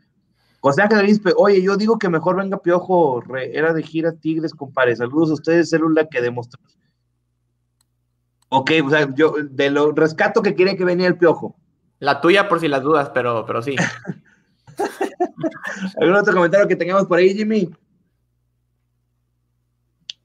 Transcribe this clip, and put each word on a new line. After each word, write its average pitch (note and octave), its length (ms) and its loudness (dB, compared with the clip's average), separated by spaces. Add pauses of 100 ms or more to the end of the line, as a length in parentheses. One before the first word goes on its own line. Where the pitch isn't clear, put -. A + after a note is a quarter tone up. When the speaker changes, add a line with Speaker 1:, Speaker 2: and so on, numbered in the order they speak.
(600)
Speaker 1:
José C3+ 220 0
Ángel G#3 180 4
Arispe, G3+ 380 2
"Oye, F#3+ 260 4
yo G3 140 0
digo G#3+ 200 0
que G3+ 120 -2
mejor E3 260 0
venga G3 260 -4
Piojo, F3 600 0
re-, C3 360 -10
era D#3+ 160 0
de D#3+ 80 -4
gira D#3+ 300 -6
Tigres, D#3+ 420 -6
compadre. B2+ 440 -2
Saludos C#3 340 -2
a D3+ 40 -2
ustedes, D#3+ 340 0
célula D#3+ 400 2
que C3+ 120 -4
demostró". A#2+ 380 -6 (1900)
Ok, C3 220 0 (140)
o C3+ 40 -2
sea, D3+ 260 2
yo D#3 200 2 (140)
de C#3 220 0
lo D3 220 2
rescato D#3 480 2
que F#3+ 120 0
quería F#3 220 2
que F3+ 100 -4
venía F3+ 220 0
el F3+ 100 2
Piojo. E3 380 0 (440)
Speaker 2:
La C#3 200 -2
tuya G3 300 2
por E3 100 0
si D#3+ 80 -2
las C#3 160 -2
dudas, C#3+ 300 0
pero, A#2+ 340 -2
pero A#2 140 -6
sí. C3 160 -6
Speaker 1:
<laughs> - 2250 -8
¿Algún F3 180 4
otro G3+ 160 2
comentario F3+ 340 4
que F3 80 0
tengamos F3+ 300 0
por E3+ 140 0
ahí, F#3 160 4
Jimmy? G#3+ 340 -2 (2500)